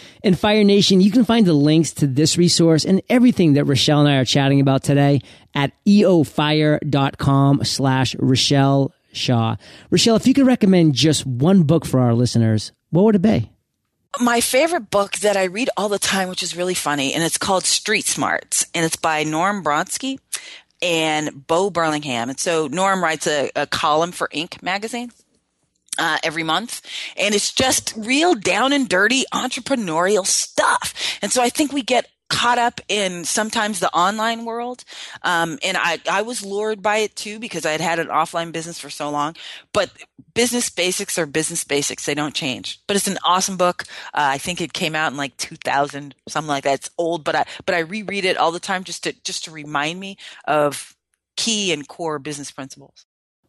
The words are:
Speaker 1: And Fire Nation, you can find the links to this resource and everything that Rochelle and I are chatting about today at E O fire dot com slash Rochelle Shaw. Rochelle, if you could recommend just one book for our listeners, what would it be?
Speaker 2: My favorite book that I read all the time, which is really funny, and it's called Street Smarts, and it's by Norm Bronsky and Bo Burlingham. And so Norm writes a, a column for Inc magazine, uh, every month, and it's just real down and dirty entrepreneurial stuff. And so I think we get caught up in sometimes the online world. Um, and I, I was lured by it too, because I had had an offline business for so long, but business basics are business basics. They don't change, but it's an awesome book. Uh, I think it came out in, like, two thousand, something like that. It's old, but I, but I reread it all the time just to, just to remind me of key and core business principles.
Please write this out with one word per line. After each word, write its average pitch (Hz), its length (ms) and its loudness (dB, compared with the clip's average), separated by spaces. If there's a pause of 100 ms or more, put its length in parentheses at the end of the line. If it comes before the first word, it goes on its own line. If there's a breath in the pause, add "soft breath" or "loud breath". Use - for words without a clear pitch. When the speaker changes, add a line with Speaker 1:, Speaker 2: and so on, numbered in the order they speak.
(220 loud breath)
Speaker 1:
And 185 160 2
Fire 214 240 2
Nation, 202 380 6
you 202 100 6
can 226 140 4
find 226 220 4
the 175 60 4
links 151 420 4
to 151 120 2
this 143 300 2
resource 165 480 4
and 190 240 2
everything 226 460 6
that 143 100 4
Rochelle 143 360 4
and 147 80 6
I 139 80 4
are 131 80 4
chatting 139 360 4
about 135 240 2
today 143 380 4 (320 loud breath)
at 143 180 -2 (140)
E 156 180 6
O 175 180 6
fire 151 560 2 (100)
dot 139 300 0
com 139 460 4
slash 131 520 0
Rochelle 135 760 2 (200)
Shaw. 113 440 0 (340 loud breath)
Rochelle, 220 260 4
if - 100 0
you 262 80 6
could 269 120 4
recommend 190 480 4
just 139 320 2
one 151 380 4
book 151 200 2
for - 140 0
our 120 160 4
listeners, 113 560 2 (200)
what 175 160 4
would 214 100 4
it 175 60 2
be? 190 280 2 (680)
Speaker 2:
My 240 200 2
favorite 294 500 0
book 202 280 0
that 196 180 2
I 190 80 2
read 196 320 -4
all 202 120 -2
the 196 100 -2
time, 190 300 -2
which 180 140 -8
is 165 140 -8
really 180 180 -2
funny, 143 400 -2
and 165 100 0
it's 160 140 -2
called 185 260 0
Street - 420 -2
Smarts, - 680 -4
and 165 100 0
it's 165 120 -2
by 156 280 -2
Norm 175 400 -2
Bronsky 190 540 -4 (640 loud breath)
and 156 640 -2
Bo 185 240 0
Burlingham. 147 600 -2
And 135 80 -10
so 160 300 -2
Norm 185 340 0
writes 160 240 -2
a, 147 300 -2
a 143 100 -2
column 160 460 0
for - 160 -6
Inc - 340 -10
magazine, 226 480 -8 (880)
uh, 156 240 0
every 160 220 -4
month, 175 360 -4 (360 loud breath)
and 208 180 0
it's - 180 -2
just - 440 0
real 277 380 2
down 208 380 0
and 277 160 0
dirty 220 360 2 (100)
entrepreneurial 202 920 -2
stuff. - 960 -2
And 202 100 -6
so 254 120 2
I 247 80 2
think 285 220 -2
we 285 100 -4
get 240 260 0 (220)
caught 240 280 0
up 240 300 -2
in 185 360 -2
sometimes 214 560 -4
the 175 120 0
online 220 520 0
world. 240 400 -10 (380 loud breath)
Um, 165 420 0
and 180 120 -2
I, 160 220 0 (100)
I 190 140 0
was 220 240 -8
lured 208 340 -6
by 208 180 0
it 214 180 -4
too, 214 240 -12
because 175 260 -8
I 156 60 0
had 156 80 -4
had 170 180 -2
an 160 80 -4
offline 165 460 -4
business 165 260 -10
for 139 100 -16
so 147 220 -8
long, 147 240 -4 (380 loud breath)
but - 180 0 (420)
business 240 380 0
basics 180 480 -4
are 165 80 -2
business 156 380 -4
basics. - 420 -4
They 147 80 -2
don't 147 200 -4
change, 120 520 -8
but 202 100 -2
it's 196 120 -2
an 196 160 -6
awesome 185 320 0
book. 180 260 0 (320 loud breath)
Uh, 143 160 0
I 139 80 -2
think 175 220 -8
it 170 120 -8
came 156 220 -4
out 156 160 -2
in, 135 80 -8
like, 139 200 -8
two - 180 -10
thousand, 143 580 -4 (140)
something 156 200 -6
like 139 160 -4
that. 139 100 0
It's - 220 -8
old, 165 280 -4
but 160 100 -2
I, 147 100 0 (220 loud breath)
but 190 80 -2
I 175 60 0
reread 190 440 -6
it 185 120 0
all 165 160 2
the 175 80 -10
time 185 240 -6
just 165 200 -12
to, 151 80 -4 (120)
just - 220 -8
to 170 40 -18
remind 151 480 -6
me 196 180 -14 (300 loud breath)
of 147 480 -2 (420)
key 208 360 -2
and 147 160 -4
core 156 320 -8
business 143 320 -12
principles. - 540 -18 (420)